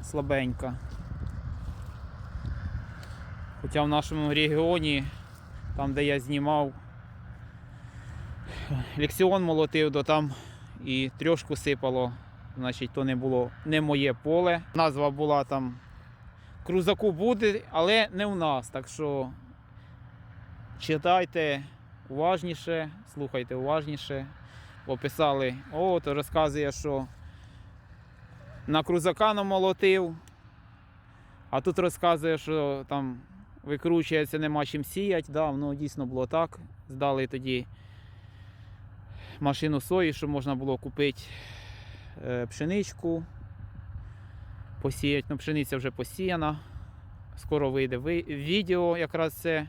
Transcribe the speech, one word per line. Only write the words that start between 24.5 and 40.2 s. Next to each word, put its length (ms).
Описали, 680
о, 280
то 140
розказує, 580
що 360
на 160
крузака 500
намолотив, 840
а 120
тут 180
розказує, 580
що 500
там 300
викручується, 760
нема 260
чим 180
сіять. 460
Да, 200
воно 260
дійсно 300
було 220
так. 320
Здали 380
тоді 400
машину 420
сої, 320
щоб 160